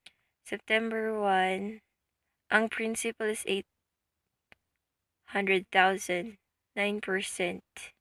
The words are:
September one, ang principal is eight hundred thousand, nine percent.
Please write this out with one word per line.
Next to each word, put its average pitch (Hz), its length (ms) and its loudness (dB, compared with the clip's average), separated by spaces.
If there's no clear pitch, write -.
September 220 680 -2
one, 196 680 0
ang 220 200 4
principal 226 580 -4
is 220 180 -4
eight 190 200 -2
hundred 190 400 2
thousand, 190 640 2
nine 208 240 -2
percent. 190 640 -4